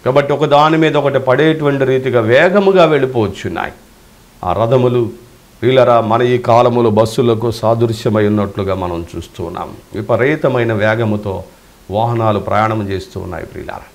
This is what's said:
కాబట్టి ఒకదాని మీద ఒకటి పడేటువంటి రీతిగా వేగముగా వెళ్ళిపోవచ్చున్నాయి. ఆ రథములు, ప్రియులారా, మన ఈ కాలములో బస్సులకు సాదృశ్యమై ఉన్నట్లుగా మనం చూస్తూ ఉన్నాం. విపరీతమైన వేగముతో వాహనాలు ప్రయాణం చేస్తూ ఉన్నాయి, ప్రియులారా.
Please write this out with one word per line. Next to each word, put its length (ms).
కాబట్టి 280
ఒకదాని 460
మీద 180
ఒకటి 220
పడేటువంటి 640
రీతిగా 360
వేగముగా 640
వెళ్ళిపోవచ్చున్నాయి. 880
ఆ 80
రథములు, 580
ప్రియులారా, 400
మన 220
ఈ 160
కాలములో 520
బస్సులకు 600
సాదృశ్యమై 760
ఉన్నట్లుగా 480
మనం 320
చూస్తూ 280
ఉన్నాం. 240
విపరీతమైన 760
వేగముతో 680
వాహనాలు 480
ప్రయాణం 500
చేస్తూ 320
ఉన్నాయి, 260
ప్రియులారా. 480